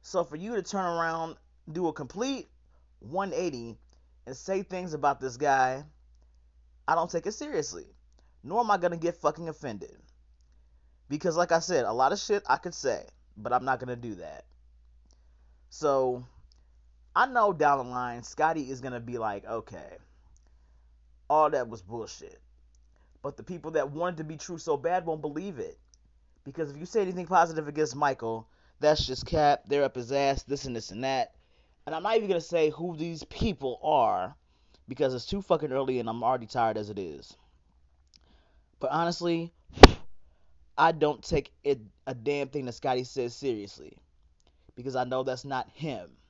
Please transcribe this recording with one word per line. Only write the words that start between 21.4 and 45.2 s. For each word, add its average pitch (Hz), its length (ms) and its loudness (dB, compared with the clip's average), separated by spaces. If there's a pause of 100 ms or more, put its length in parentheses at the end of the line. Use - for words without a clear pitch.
that 127 180 0
was 107 140 -12
bullshit." 104 580 -12 (840)
But 143 140 -8
the - 80 -16
people 160 280 -8
that 147 200 2
wanted 170 260 -2
to 160 60 -6
be 156 140 -10
true 170 200 -10
so 151 200 0
bad 170 280 0
won't 160 160 -4
believe 151 380 -6
it. 87 180 -8 (680)
Because 143 260 -6
if 139 60 -14
you 165 80 -10
say 214 160 0
anything 180 240 -2
positive 165 420 4
against 147 280 0
Michael, 131 520 -2 (320)
that's 151 260 4
just - 200 -6
cap, 147 420 4
they're 143 160 4
up 131 120 0
his 123 180 -6
ass, 139 300 2
this 135 200 -4
and 131 100 -6
this 110 180 -8
and 110 120 -6
that. 131 300 0 (520)
And 156 80 -6
I'm 165 100 -4
not 220 120 2
even 208 140 2
gonna 175 100 4
say 160 300 2
who 160 260 -6
these 160 300 -6
people 135 580 -2
are, 107 520 4 (520)
because 131 260 2
it's 120 120 -6
too 196 160 -4
fucking 156 320 0
early 131 260 2
and 113 80 -2
I'm 117 160 -4
already 120 220 0
tired 113 320 2
as 104 120 -6
it 101 100 -6
is. 78 360 -10 (1400)
But 135 120 -2
honestly, 170 600 0 (1300)
I 156 140 6
don't 147 320 0
take 151 280 -2 (120)
it, 139 180 0 (240)
a 135 80 -6
damn 139 340 -2
thing 139 180 -6
that 120 80 -6
Scottie 127 300 -2
says 120 320 -6
seriously. 104 640 -6 (800)
Because 127 200 -8
I 127 80 2
know 131 200 -2